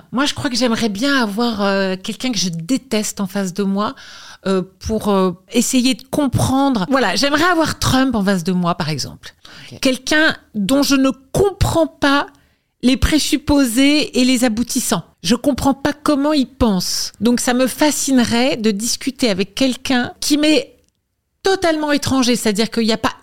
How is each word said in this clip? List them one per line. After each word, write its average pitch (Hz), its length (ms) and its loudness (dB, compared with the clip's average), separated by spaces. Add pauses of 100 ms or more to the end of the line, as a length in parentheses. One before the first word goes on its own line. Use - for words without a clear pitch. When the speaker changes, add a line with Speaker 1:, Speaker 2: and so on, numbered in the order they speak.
(120)
Speaker 1:
moi 269 140 0
je - 80 -2
crois 285 160 -4
que 240 60 -6
j'aimerais 226 340 0
bien 269 320 0
avoir, 214 400 -2
euh, 196 380 0
quelqu'un 240 300 -6
que 202 80 -2
je 180 120 -2
déteste 208 680 -4
en 196 60 -2
face 185 280 -4
de 202 80 -4
moi, 202 320 -2 (520)
euh, 190 160 0 (160)
pour, 208 300 -4
euh, 185 240 2 (180)
essayer 247 440 2
de - 100 -18
comprendre. 269 880 0
Voilà, 233 260 0
j'aimerais 285 340 2
avoir 320 280 0
Trump 262 360 0
en 208 80 0
face 185 220 0
de 190 80 -2
moi, 175 240 0
par 156 140 -4
exemple. - 440 -10 (380)
Speaker 2:
Ok. - 80 -14
Speaker 1:
Quelqu'un 302 560 0 (180)
dont 247 280 2
je 277 120 2
ne 269 160 4 (220)
comprends 381 560 2
pas 285 380 0 (560)
les 247 160 4
présupposés 277 1200 2
et 254 40 4
les 247 200 2
aboutissants. 233 580 -2 (200)
Je 175 120 2
comprends 277 400 0
pas 285 200 -2
comment 294 400 0
il 262 120 2
pense. - 760 -2
Donc 233 200 2
ça 247 140 0
me 254 120 2
fascinerait 254 920 0
de 220 120 0
discuter 233 600 -2
avec 190 240 -4
quelqu'un 262 680 -2
qui 294 160 0
m'est 302 380 2 (680)
totalement 330 500 0
étranger, 254 440 0
c'est-à-dire 220 340 -2
qu'il 233 140 -2
n'y 220 80 0
a 220 60 -2
pas - 140 -4 (100)